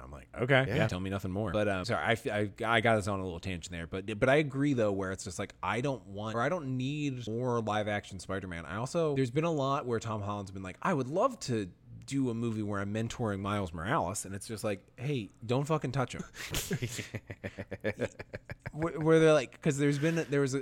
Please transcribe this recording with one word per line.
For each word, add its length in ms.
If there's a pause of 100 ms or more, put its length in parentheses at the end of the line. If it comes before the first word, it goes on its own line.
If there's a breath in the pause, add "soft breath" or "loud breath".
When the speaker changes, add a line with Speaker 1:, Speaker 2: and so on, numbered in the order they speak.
Speaker 1:
I'm 80
like, 160 (140)
"Okay, 280
Speaker 2:
Yeah. 80
Speaker 1:
yeah, 100
tell 140
me 100
nothing 200
more." 220
But, 160
um, 160
sorry, 180
I, 100
f-, 140
I, 240 (140)
I 160
got 160
us 120
on 120
a 20
little 180
tangent 300
there, 160
but, 320
but 120
I 60
agree 360
though, 180
where 220
it's 100
just 160
like, 140 (100)
I 200
don't 240
want, 280
or 60
I 80
don't 300
need 500
more 320
live 280
action 300
Spider-Man. 460
I 120
also, 400
there's 140
been 140
a 80
lot 320
where 160
Tom 220
Holland's 280
been 120
like, 180
"I 140
would 140
love 320
to 280 (380)
do 240
a 40
movie 280
where 180
I'm 140
mentoring 460
Miles 340
Morales," 500
and 100
it's 140
just 160
like, 160 (160)
"Hey, 320 (160)
don't 220
fucking 260
touch 220
him." 80
Speaker 2:
<laughs> 1600 (920)
Speaker 1:
Wh-, 300
where 160
they're 140
like, 300
'cause 160
there's 200
been, 320
there 100
was, 220